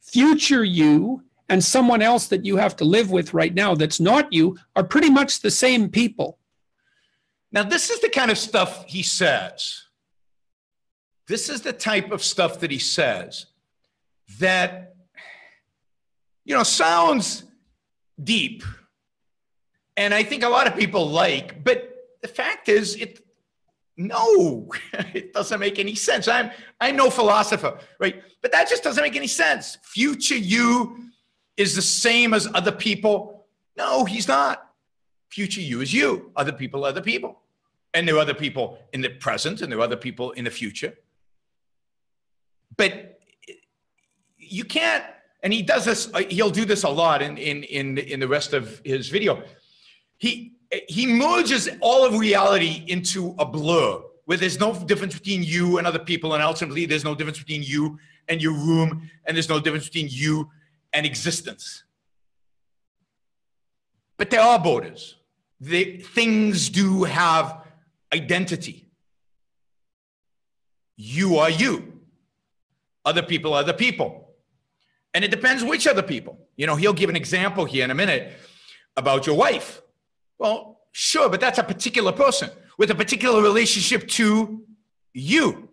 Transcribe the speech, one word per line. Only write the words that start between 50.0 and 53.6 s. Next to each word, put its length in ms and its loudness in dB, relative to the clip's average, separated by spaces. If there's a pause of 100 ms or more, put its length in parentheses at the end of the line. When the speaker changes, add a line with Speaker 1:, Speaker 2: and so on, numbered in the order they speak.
Speaker 2:
He, 320 -4 (340)
he 200 -2
merges 600 2 (120)
all 240 6
of 140 2
reality 680 2
into 520 -4
a 80 0
blur, 560 0 (240)